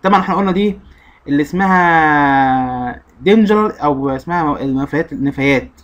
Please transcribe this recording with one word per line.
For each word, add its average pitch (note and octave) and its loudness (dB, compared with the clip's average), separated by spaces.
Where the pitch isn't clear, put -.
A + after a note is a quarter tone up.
طبعا F#3+ 2
احنا - -4
قلنا F#3+ 0
دي G3 -2
اللي C#3+ 0
اسمها C#3+ 0
danger، G#3+ 2
او C#3 -2
اسمها D3 -4
النفايات، C#3 -4
النفايات. C#3 -2